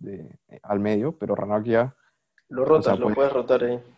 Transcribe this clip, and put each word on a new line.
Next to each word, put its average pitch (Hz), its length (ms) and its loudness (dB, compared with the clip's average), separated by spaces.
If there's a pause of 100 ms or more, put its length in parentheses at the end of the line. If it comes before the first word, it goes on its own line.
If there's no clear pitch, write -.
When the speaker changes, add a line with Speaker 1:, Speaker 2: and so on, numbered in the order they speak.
Speaker 1:
de, 95 460 -14
eh, - 160 -20
al 104 160 -2
medio, 107 380 0
pero 104 180 -2
Ranocchia, 113 600 0 (540)
Speaker 2:
Lo 127 140 -4
Speaker 1:
o - 20 0
Speaker 2:
rotas, 151 200 4
Speaker 1:
sea, 107 100 2
Speaker 2:
lo 123 80 -2
Speaker 1:
puede 107 120 0
Speaker 2:
puedes 135 180 2
rotar 123 300 2
ahí. 123 160 -2 (180)